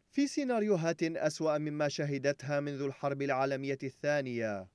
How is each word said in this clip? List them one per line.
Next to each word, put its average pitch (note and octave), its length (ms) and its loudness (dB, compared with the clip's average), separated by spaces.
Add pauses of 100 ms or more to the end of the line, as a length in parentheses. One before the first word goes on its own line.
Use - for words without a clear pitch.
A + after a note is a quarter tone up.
(120)
في C#4 160 2
سيناريوهات G#3 760 2
أسوأ D#3 540 0
مما D3+ 300 0
شهدتها C#3+ 720 0
منذ C#3+ 220 -4
الحرب C#3 400 -2
العالمية C3+ 600 0
الثانية. A#2+ 920 -2